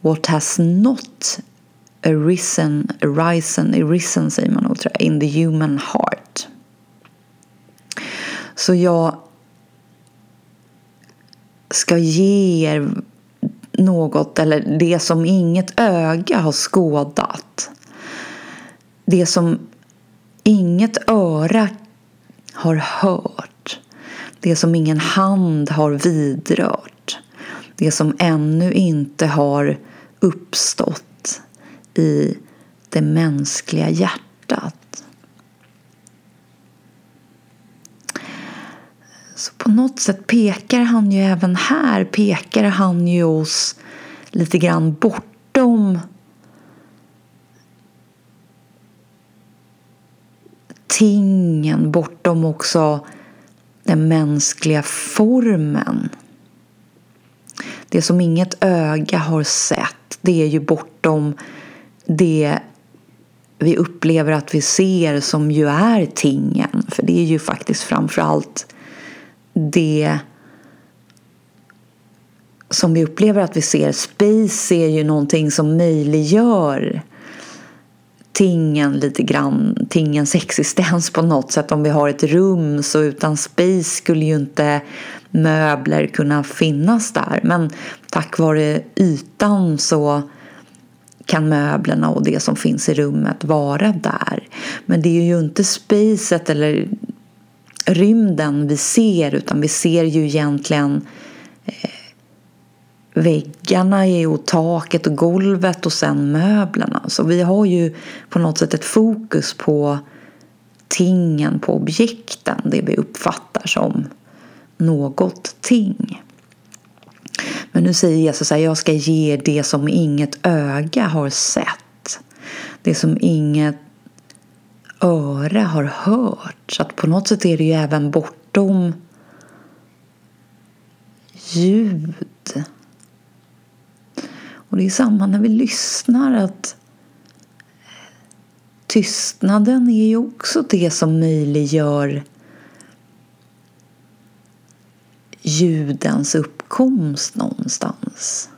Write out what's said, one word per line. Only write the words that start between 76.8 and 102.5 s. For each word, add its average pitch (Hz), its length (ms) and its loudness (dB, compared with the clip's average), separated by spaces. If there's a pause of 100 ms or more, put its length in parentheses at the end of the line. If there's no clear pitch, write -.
tingen 156 540 2
lite 139 300 -2
grann, 139 680 -2
tingens 147 460 0
existens 170 760 -2
på - 120 -2
något 147 300 0
sätt. 151 200 -2
Om 151 100 0
vi 147 80 2
har 147 180 2
ett 143 140 -2
rum, 156 600 2
så 151 200 0
utan 151 340 0
space 180 540 0
skulle 156 340 0
ju 156 120 2
inte 147 440 0 (500)
möbler 151 760 2
kunna 147 380 0
finnas 160 680 0
där. - 300 -2
Men 165 280 0 (400)
tack - 280 -4
vare 156 440 2 (140)
ytan 185 800 0
så 147 440 0 (1040)
kan 156 240 0
möblerna 151 600 0
och - 160 0
det - 160 0
som - 160 -2
finns - 320 -2
i 156 60 2
rummet 147 500 -2
vara 151 480 0
där. - 560 -4 (380)
Men 170 160 2
det 170 160 4
är 170 40 2
ju 170 180 2
inte 160 240 0
spacet 208 840 0
eller 151 380 0 (960)
rymden 165 840 2
vi 147 80 0
ser, 170 580 2
utan 147 260 -2
vi 151 80 0
ser 165 360 2
ju 156 200 2
egentligen, 147 800 -2 (580)
eh, - 260 -10 (1200)